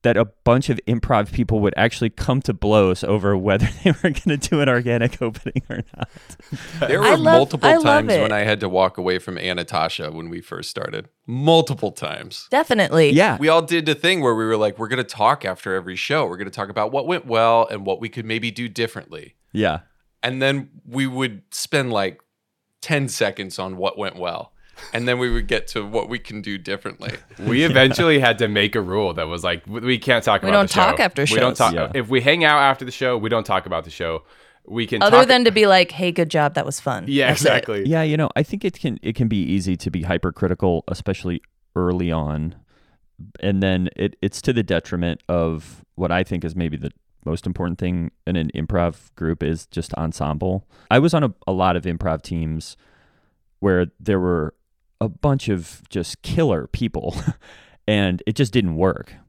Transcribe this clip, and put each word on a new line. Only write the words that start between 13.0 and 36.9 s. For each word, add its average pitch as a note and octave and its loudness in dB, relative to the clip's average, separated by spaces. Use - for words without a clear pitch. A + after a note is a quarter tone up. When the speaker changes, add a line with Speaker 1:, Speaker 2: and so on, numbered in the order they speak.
Speaker 1:
Yeah. D#3 4
Speaker 2:
We D3+ 0
all E3 6
did D#3+ -2
the D3+ 0
thing F3 0
where A#2 2
we A2 0
were A2 2
like, G#2+ 0
"We're A2 -6
gonna B2+ -2
talk A#2 0
after F#2+ -6
every F#2 -6
show. C#3+ -2
We're F2 -8
gonna G2 -8
talk G2+ -8
about G#2+ -4
what C3+ -4
went F3+ -4
well A2+ 4
and G2+ -8
what F#2+ -2
we A2+ -8
could A2+ -10
maybe A2 -4
do A#2+ -8
differently." G2 -8
Speaker 1:
Yeah. F2 0
Speaker 2:
And C3 -4
then C3+ -2
we C3 -4
would B2+ -6
spend, C3 -2
like, G2 -4
ten C#3 -2
seconds G2 -4
on F#2+ -8
what F#2+ -4
went F#2 -8
well. F2 -8
And A#2+ -2
then B2 0
we B2 0
would A2+ 0
get A2 -2
to G#2+ -6
what G#2 -4
we A#2+ -8
can G#2 -12
do G2+ -8
differently. G2 -10
Speaker 4:
<laughs> - -20
We A#2 2
eventually C#3 4
had A#2+ 4
to A2+ 2
make G#2 0
a A2 0
rule F#2 -2
that E2 -4
was E2+ -8
like, F2 -4
"W-, A2+ -10
we B2+ 2
can't A#2+ 2
talk G2+ 2
Speaker 3:
We G3 0
Speaker 4:
about G3+ 6
Speaker 3:
don't G3 4
Speaker 4:
the - -4
show. F#3 4
Speaker 3:
talk - -2
after F3+ 0
Speaker 4:
We D3 0
don't B2 2
Speaker 3:
shows. - -8
Speaker 4:
talk A2 4
Speaker 1:
Yeah. E2 -4
Speaker 4:
if A#2 -2
we B2+ 2
hang D#3+ 4
out D3+ 6
after C3+ 2
the B2 -10
show, B2 -2
we G#2+ -2
don't A2+ 2
talk F#2+ 0
about E2+ -4
the E2+ -18
show. E2 -6
We A2+ -4
can - -2
Speaker 3:
Other A3 8
Speaker 4:
talk" C4 6
Speaker 3:
than B3 4
to A3+ 6
be G#3 4
like, F#3 6
"Hey, F3 -2
good E3+ 0
job. D3 2
That C#3+ -2
was C#3 -8
fun." G#2 -6